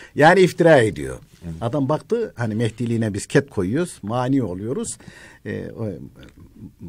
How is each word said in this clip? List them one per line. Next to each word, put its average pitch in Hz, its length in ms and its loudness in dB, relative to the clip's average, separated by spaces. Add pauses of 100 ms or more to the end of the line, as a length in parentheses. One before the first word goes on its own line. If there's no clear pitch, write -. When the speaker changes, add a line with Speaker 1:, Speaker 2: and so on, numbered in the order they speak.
(160)
Speaker 1:
Yani 170 240 6
iftira 170 380 6
ediyor. 73 400 0 (260)
Speaker 2:
Evet. 82 180 -10
Speaker 1:
Adam 135 280 -2
baktı, 214 460 -4
hani 113 200 -4
Mehdiliğine 113 580 -2
biz 95 120 -6
ket - 240 0
koyuyoruz, 117 520 -4
mani 127 420 -2
oluyoruz. 107 540 -8 (480)
E, 101 260 -10
o, 110 160 -8 (1000)